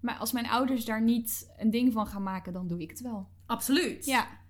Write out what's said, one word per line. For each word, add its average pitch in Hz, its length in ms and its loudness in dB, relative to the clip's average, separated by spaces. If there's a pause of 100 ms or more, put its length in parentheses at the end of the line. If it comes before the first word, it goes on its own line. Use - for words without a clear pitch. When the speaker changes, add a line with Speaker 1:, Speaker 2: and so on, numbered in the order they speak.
Speaker 1:
maar 240 160 -4
als 220 140 -4
mijn 240 180 -4
ouders 254 360 2
daar 220 180 -2
niet 233 540 2
een 220 120 4
ding 240 240 4
van 214 140 0
gaan 202 160 -6
maken, 190 300 -6
dan 185 140 -4
doe 170 140 -2
ik 160 80 -8
het - 120 -14
wel. 226 280 -8 (160)
Speaker 2:
Absoluut. 254 600 0
Speaker 1:
Ja. 254 220 2 (220)